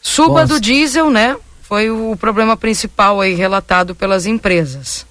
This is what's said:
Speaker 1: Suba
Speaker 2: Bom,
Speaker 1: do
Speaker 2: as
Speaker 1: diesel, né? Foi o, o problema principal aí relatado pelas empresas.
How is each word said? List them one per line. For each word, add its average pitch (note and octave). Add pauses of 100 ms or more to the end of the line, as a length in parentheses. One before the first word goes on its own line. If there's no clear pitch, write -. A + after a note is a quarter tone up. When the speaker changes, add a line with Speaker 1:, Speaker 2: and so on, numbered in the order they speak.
Speaker 1:
Suba D#4+
Speaker 2:
Bom, -
Speaker 1:
do D4+
Speaker 2:
as D4
Speaker 1:
diesel, C#4+
né? A#3+ (280)
Foi G#3+
o, A3
o G#3+
problema A3
principal G#3+
aí F#3+
relatado F#3
pelas F#3+
empresas. E3+